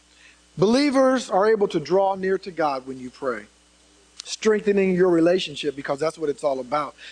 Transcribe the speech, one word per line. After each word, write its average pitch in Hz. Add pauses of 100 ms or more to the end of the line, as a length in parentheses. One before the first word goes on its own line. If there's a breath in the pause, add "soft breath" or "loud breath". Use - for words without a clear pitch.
(580 soft breath)
Believers 262
are 202
able 220
to 170
draw 190
near 190
to 202
God 143
when 131
you 127
pray, 117 (800)
strengthening 196
your 180
relationship, 165
because 139
that's 156
what 156
it's 143
all 135
about. 135 (160 loud breath)